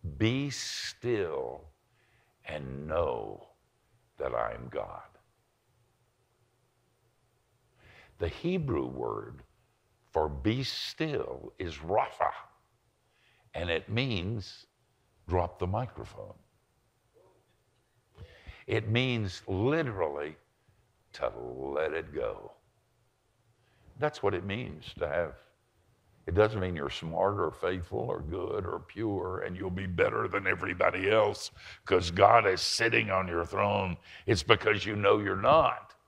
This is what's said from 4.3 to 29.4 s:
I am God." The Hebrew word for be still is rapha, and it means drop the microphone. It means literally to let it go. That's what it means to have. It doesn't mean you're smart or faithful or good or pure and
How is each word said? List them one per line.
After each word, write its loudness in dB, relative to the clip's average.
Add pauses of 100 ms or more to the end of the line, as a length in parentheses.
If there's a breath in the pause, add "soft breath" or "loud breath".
I -2
am -12
God." -10 (3000 loud breath)
The -2
Hebrew -2
word -6 (680)
for 2
be 0
still -4
is -6
rapha, 0 (1200 soft breath)
and -4
it 0
means -4 (600)
drop 0
the -4
microphone. -6 (2250 loud breath)
It 0
means 0
literally -2 (760)
to -2
let -4
it -6
go. -6 (1500 soft breath)
That's -2
what 2
it -4
means -8
to -2
have. -2 (920)
It -2
doesn't 6
mean -2
you're -4
smart 0
or 2
faithful -4
or -4
good -4
or -6
pure -4
and -6